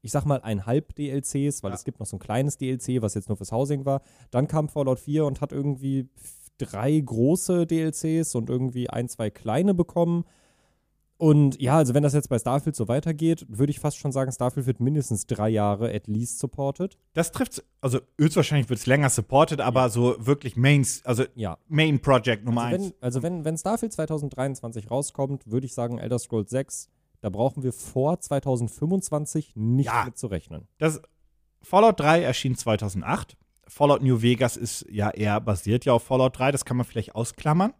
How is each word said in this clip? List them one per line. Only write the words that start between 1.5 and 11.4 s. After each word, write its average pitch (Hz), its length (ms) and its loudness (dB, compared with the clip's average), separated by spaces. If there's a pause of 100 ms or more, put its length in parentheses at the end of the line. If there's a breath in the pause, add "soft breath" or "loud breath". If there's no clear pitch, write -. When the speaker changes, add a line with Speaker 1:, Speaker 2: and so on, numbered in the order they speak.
Speaker 1:
weil 98 80 -6
Speaker 2:
Ja. 98 60 -8
Speaker 1:
es - 80 -14
gibt - 160 -10
noch 104 80 -10
so - 80 -10
ein 92 40 -8
kleines 135 380 -2
D 131 140 -4
L 127 80 -4
C, 127 240 -2
was 101 100 -2
jetzt - 160 -8
nur 101 80 -2
fürs 95 140 -12
Housing 135 340 -2
war. 139 160 0 (300 soft breath)
Dann 131 160 0
kam 151 200 0
Fallout 131 320 0
vier 151 280 0
und 135 140 -4
hat 139 100 -6
irgendwie 135 640 -4
f-, - 260 -20 (160)
drei 135 420 0
große 151 680 2
D 160 140 0
L 160 100 0
Cs 160 420 -2
und 117 160 -4
irgendwie 123 400 -2
ein, 120 200 -4
zwei 107 200 -6
kleine 156 460 0
bekommen. 170 500 0 (920)
Und 147 440 6